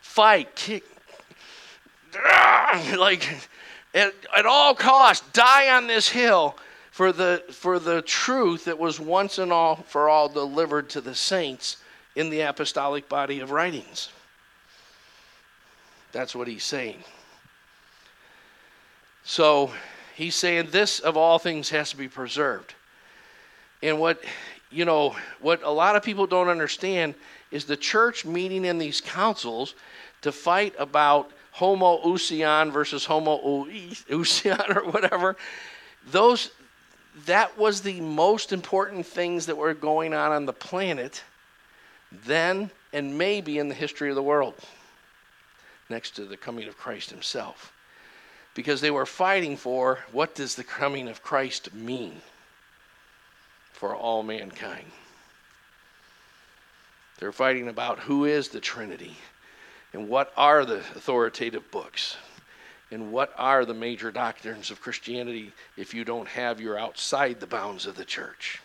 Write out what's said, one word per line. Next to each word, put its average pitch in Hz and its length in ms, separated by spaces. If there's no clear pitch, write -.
Fight, 214 540
kick, 208 300
<laughs> - 800
like, 180 320
at, 196 220
at 208 120
all 285 280
costs, 254 580
die 262 440
on 240 120
this 226 200
hill 202 480
for 185 220
the, 175 400
for 180 260
the 165 240
truth 214 600
that 165 120
was 156 220
once 185 400
and 180 140
all 165 240
for 151 220
all 151 200
delivered 143 600
to 143 100
the 127 140
saints 151 640
in 160 120
the 156 120
apostolic 143 680
body 139 300
of 131 140
writings. 160 560
That's 123 240
what 123 140
he's 110 160
saying. 113 400
So 147 480
he's 160 180
saying 170 380
this 202 260
of 156 180
all 165 220
things 156 320
has 151 200
to 143 60
be 135 120
preserved. 127 680
And 151 200
what, 165 200
you 165 120
know, 151 300
what 165 220
a 147 80
lot 170 240
of 208 80
people 202 240
don't 180 220
understand 170 680
is 147 120
the 147 120
church 226 480
meeting 185 400
in 175 140
these 151 220
councils 135 760
to 143 100
fight 190 480
about 143 500
homoousion 170 1160
versus 143 340
homoousion 160 1700
<laughs> - 0
or 190 140
whatever, 190 460
those, 226 400
that 196 320
was 208 220
the 185 200
most 165 520
important 190 520
things 175 420
that 156 100
were 156 180
going 156 400
on 151 160
on 147 160
the 127 60
planet 165 720
then 175 460
and 143 260
maybe 175 400
in 147 100
the 135 60
history 147 340
of 139 60
the 139 80
world, 143 320
next 113 240
to 104 120
the 98 100
coming 117 320
of 101 100
Christ 110 320
himself. - 640
Because 131 260
they 147 120
were 131 140
fighting 180 500
for, 127 420
what 151 240
does 135 180
the 127 100
coming 139 440
of 110 160
Christ 135 500
mean 113 480
for 104 240
all 113 260
mankind? 107 640
They're 101 140
fighting 127 360
about 117 300
who 143 280
is 147 220
the 123 120
Trinity 87 560
and 104 160
what 131 280
are 147 280
the 113 140
authoritative 117 760
books - 460
and 110 220
what 135 260
are 131 260
the 113 100
major 113 360
doctrines 110 600
of 104 100
Christianity 120 720
if 98 180
you 117 100
don't 117 240
have, 120 320
you're 107 180
outside 123 640
the - 60
bounds 98 400
of 92 100
the 92 80
church. - 600